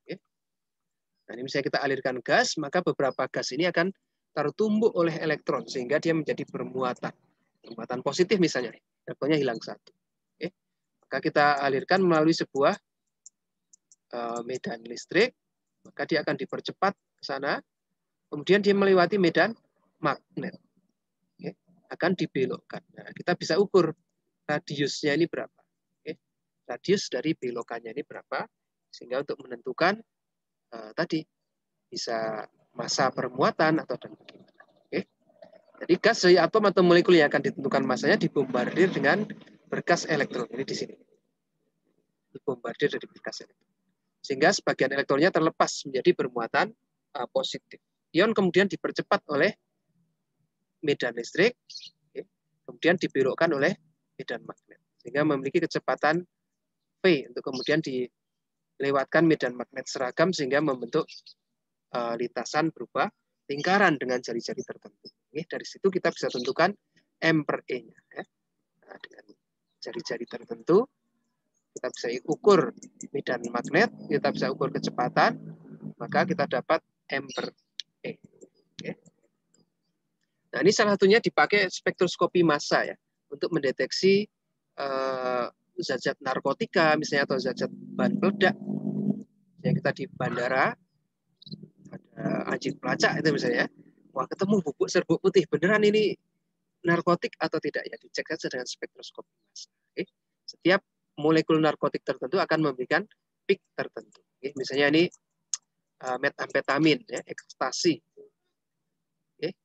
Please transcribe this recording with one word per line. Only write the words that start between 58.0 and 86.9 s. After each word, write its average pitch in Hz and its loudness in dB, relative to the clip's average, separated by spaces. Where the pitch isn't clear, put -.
medan 131 4
magnet 127 -10
seragam 143 0
sehingga 147 0
membentuk, 127 -2
eh, 117 -4
lintasan 123 -2
berupa 135 -4
lingkaran 175 2
dengan 123 -2
jari-jari 117 -8
tertentu. - -18
Oke, - -12
dari - -8
situ - -2
kita 180 0
bisa - -4
tentukan 135 0
M 160 2
per 135 -4
E-nya. 117 -8
Ya. 139 -10
Nah, - -20
dengan - -20
jari-jari 117 -8
tertentu, 120 0
kita - -8
bisa - -10
ukur 160 4
medan 127 -6
magnet, 165 0
kita 143 0
bisa 135 -2
ukur 135 -2
kecepatan, - 0
maka 123 -2
kita 180 0
dapat 160 -2
M 139 -4
per 120 -8
E. 123 -10
Oke. - -10
Nah, 120 -2
ini 165 8
salah 208 4
satunya 196 6
dipakai 202 2
spektroskopi 180 0
massa 147 2
ya, - -8
untuk 143 -6
mendeteksi, 165 2
eh, 131 -2
zat-zat 139 -4
narkotika 147 2